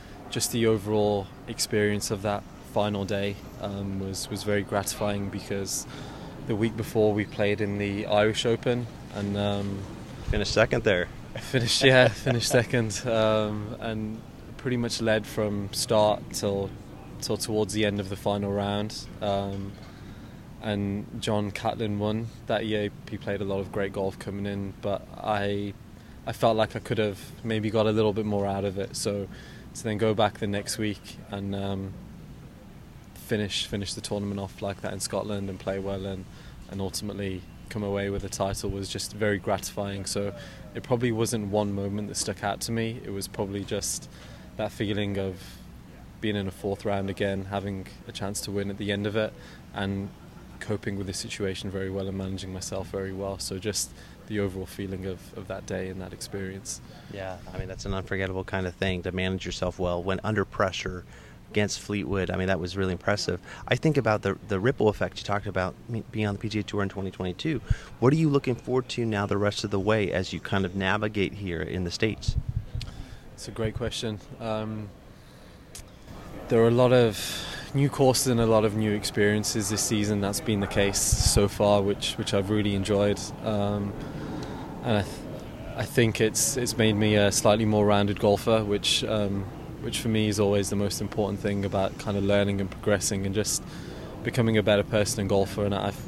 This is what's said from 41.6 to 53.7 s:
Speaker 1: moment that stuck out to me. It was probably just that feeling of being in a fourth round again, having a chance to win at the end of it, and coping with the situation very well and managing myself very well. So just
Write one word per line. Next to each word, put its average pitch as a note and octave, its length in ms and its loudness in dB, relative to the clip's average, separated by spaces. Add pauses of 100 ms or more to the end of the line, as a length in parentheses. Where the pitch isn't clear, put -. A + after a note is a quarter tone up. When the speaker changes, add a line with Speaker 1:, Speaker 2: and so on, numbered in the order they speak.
Speaker 1:
moment G2+ 340 -2
that G2+ 80 -8
stuck - 280 -4
out G2+ 180 0
to - 100 -4
me. A2+ 340 -2
It - 60 -8
was G2 160 -6
probably G2+ 360 -4
just - 460 -4 (460)
that G#2+ 160 -4
feeling G2+ 460 -2
of F#2+ 180 -2 (840)
being G#2+ 160 0
in G2 120 -2
a F#2 40 -6
fourth G2 320 -4
round G2 260 0
again, G2 360 0
having G2 400 -4 (220)
a - 40 -12
chance G2+ 300 -6
to G#2 100 -6
win G2+ 180 -2
at G2+ 80 -6
the G#2 140 -2
end G2+ 140 0
of G#2 100 -2
it, G#2+ 180 0 (400)
and G2 360 -2 (500)
coping G2+ 380 -4
with G2 80 -6
the F#2 80 -6
situation G2 560 -6
very F#2+ 200 -4
well F#2+ 180 -4
and F#2+ 100 -4
managing F#2+ 360 -6
myself F#2+ 340 -6
very F#2+ 240 -4
well. G2 260 -6
So F#2+ 220 -6
just G2+ 320 -4 (360)